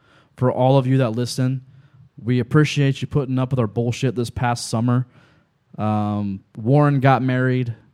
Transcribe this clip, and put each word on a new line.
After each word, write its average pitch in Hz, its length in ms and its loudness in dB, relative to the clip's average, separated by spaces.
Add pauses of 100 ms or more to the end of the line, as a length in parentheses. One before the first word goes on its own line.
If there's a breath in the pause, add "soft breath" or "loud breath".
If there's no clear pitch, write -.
(360 soft breath)
for 127 160 0
all 131 260 4
of 131 80 2
you 131 140 2
that 120 120 0
listen. 127 540 -4 (560 soft breath)
We 123 200 0
appreciate 143 600 2
you 135 60 -6
putting 131 320 -2
up 131 100 -2
with 131 100 -2
our 110 80 0
bullshit 120 460 -2
this 117 160 -4
past 120 380 -4
summer. 123 400 0 (680 soft breath)
Um, 104 680 -4 (140)
Warren 139 420 2
got 127 220 4
married. 127 520 0 (200)